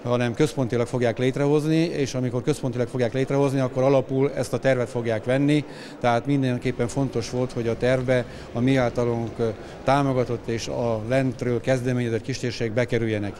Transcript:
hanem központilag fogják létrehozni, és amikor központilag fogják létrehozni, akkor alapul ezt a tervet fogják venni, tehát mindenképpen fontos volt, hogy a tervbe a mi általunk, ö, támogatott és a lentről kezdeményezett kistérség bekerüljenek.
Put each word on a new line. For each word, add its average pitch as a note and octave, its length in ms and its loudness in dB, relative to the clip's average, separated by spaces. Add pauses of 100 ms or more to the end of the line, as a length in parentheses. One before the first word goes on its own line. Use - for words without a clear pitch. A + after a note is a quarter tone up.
hanem B2 300 2
központilag A#2+ 540 0
fogják A#2+ 300 0
létrehozni, C#3+ 600 2
és D3 360 0
amikor B2+ 280 -2
központilag B2 460 -2
fogják A#2+ 260 0
létrehozni, C3+ 460 2
akkor B2+ 240 0
alapul C3+ 520 4
ezt - 180 -2
a B2 60 -2
tervet B2+ 300 2
fogják A2+ 340 -2
venni, C#3+ 400 2 (360)
tehát A#2+ 260 2
mindenképpen B2+ 600 0
fontos A#2+ 420 -2
volt, B2+ 220 -2
hogy A#2 160 -4
a A2+ 100 0
tervbe B2+ 480 2 (280)
a A#2+ 60 -2
mi C3 160 4
általunk, A#2+ 600 0
ö, A#2 100 0 (360)
támogatott B2+ 640 2
és A#2 200 -4
a A#2 400 -2
lentről B2 540 0
kezdeményezett B2 600 0
kistérség A#2+ 500 -4
bekerüljenek. A2 680 0